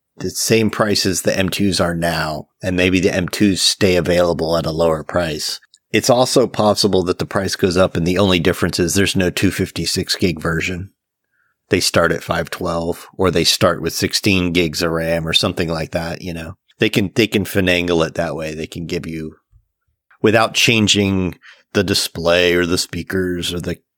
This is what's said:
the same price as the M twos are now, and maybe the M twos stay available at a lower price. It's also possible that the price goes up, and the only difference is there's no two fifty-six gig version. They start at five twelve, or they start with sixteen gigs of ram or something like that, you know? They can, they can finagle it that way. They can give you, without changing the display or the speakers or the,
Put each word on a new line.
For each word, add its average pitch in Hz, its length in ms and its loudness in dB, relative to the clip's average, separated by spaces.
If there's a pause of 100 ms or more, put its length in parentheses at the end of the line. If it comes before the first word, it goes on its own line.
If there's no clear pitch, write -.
(180)
the 92 120 -6
same 110 400 0
price 104 380 0
as 87 160 -2
the - 120 0
M 95 140 0
twos 95 320 0
are 85 140 0
now, 80 540 -4 (120)
and 92 160 -2
maybe 90 220 4
the 87 140 2
M 90 140 -2
twos 98 360 0
stay 92 320 2
available 85 600 2
at 80 120 0
a 80 40 -2
lower 78 320 0
price. 80 560 -4 (320)
It's 110 200 0
also 123 340 4
possible 101 600 2
that 90 120 -2
the - 80 -2
price 95 300 -4
goes 92 200 0
up, 90 220 2
and 85 80 0
the 90 140 0
only 92 200 4
difference 87 400 0
is 85 140 0
there's 95 220 2
no 90 160 2
two - 200 2
fifty-six - 640 -4
gig 85 240 0
version. 87 540 -6 (760)
They 95 100 2
start 85 320 2
at - 120 -4
five 85 280 -4
twelve, 85 560 -6 (100)
or 92 140 2
they 82 120 2
start - 380 2
with 82 120 -4
sixteen 90 600 0
gigs 82 300 0
of 82 80 0
ram 82 360 -2
or 80 60 -4
something 90 360 -2
like 80 220 -6
that, 85 300 -6
you 87 120 -10
know? 82 240 -12 (220)
They 110 100 4
can, 98 260 -2
they 110 120 4
can 98 180 0
finagle 87 600 2
it 73 100 -8
that 82 200 -4
way. 78 180 -8
They 78 140 -8
can 85 180 -10
give 82 220 -6
you, 78 280 -10 (840)
without 110 320 4
changing 98 840 2 (380)
the 104 100 2
display 87 720 2
or 87 100 4
the 85 120 0
speakers 87 760 -4
or 87 60 -6
the, 85 180 -6 (200)